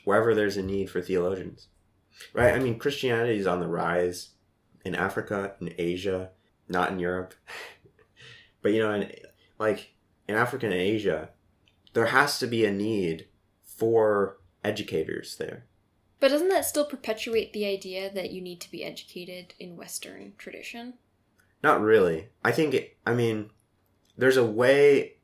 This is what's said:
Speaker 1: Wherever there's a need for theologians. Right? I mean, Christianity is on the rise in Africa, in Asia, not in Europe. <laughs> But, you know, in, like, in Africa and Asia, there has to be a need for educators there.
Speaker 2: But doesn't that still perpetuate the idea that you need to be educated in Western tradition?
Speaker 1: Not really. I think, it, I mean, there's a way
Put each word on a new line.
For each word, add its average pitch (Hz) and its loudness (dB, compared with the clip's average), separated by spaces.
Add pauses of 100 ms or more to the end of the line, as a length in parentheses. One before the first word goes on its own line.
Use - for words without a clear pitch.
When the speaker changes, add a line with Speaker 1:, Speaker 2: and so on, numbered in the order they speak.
Speaker 1:
Wherever 110 4
there's 104 2
a 98 -2
need 95 -4
for 90 -4
theologians. 92 -2 (640)
Right? 120 4
I 120 0
mean, 120 -2
Christianity 120 0
is 95 0
on 90 0
the 85 -4
rise 85 -2 (540)
in 92 -6
Africa, 98 -4
in 82 -8
Asia, 92 -4 (380)
not 90 -2
in 92 -6
Europe. 90 -6
<laughs> - -20 (1200)
But, 104 2
you 110 2
know, 107 0
in, 101 -4 (460)
like, 107 -2 (320)
in 104 -2
Africa 123 0
and 92 0
Asia, 92 0 (640)
there 117 2
has 143 2
to 127 -4
be 117 0
a 101 4
need 98 -2 (400)
for 107 2 (260)
educators - -6
there. - -10 (540)
Speaker 2:
But 277 4
doesn't 302 0
that 320 2
still 294 -2
perpetuate 226 -4
the 208 -4
idea 196 -6
that 185 -6
you 185 -12
need 180 -14
to - -20
be - -12
educated 180 -14
in 175 -16
Western 190 -14
tradition? - -16 (680)
Speaker 1:
Not 139 4
really. 95 4 (180)
I 117 6
think, 143 2
it, - -4
I 113 0
mean, 113 0 (680)
there's 131 4
a 123 6
way 135 6